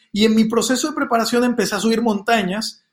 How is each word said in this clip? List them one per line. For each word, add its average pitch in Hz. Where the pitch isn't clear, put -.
y 208
en 220
mi 220
proceso 247
de 294
preparación 240
empecé 214
a 190
subir 226
montañas, 214